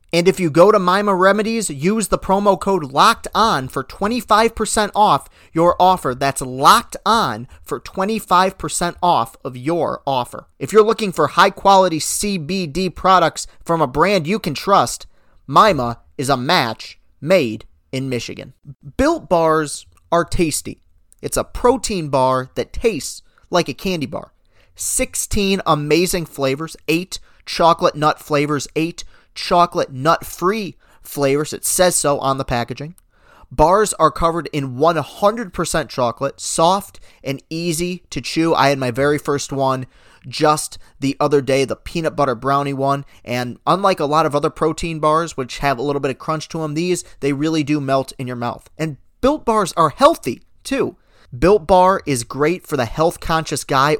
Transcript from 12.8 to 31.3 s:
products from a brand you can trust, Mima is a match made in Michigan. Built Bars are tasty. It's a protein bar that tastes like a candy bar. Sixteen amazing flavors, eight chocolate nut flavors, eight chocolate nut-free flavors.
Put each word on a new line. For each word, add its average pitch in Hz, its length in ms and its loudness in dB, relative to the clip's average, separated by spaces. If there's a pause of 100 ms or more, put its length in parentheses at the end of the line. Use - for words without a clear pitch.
products 175 580 2 (160)
from 165 200 0
a 147 40 2
brand 165 400 0
you 208 120 -2
can 151 160 -6
trust, 160 520 0 (400)
Mima 143 540 2 (160)
is 131 140 -2
a 135 80 2
match 131 600 -2 (220)
made 135 460 0 (260)
in 131 160 -6
Michigan. - 460 -8 (420)
Built 302 320 0
Bars 160 560 2 (260)
are 170 140 2
tasty. - 560 -2 (400)
It's 131 160 -6
a 117 80 0
protein 220 640 -2
bar 131 460 0
that - 180 -6
tastes - 500 -4 (280)
like 175 180 0
a 135 60 -6
candy 175 320 -4
bar. - 260 -12 (420)
Sixteen - 920 -2
amazing 160 580 0
flavors, 139 600 -4
eight 170 320 -4 (260)
chocolate 170 500 2
nut 151 260 0
flavors, 147 540 -2
eight 165 300 -6 (300)
chocolate 170 580 0
nut-free 175 840 -4 (240)
flavors. 143 520 -4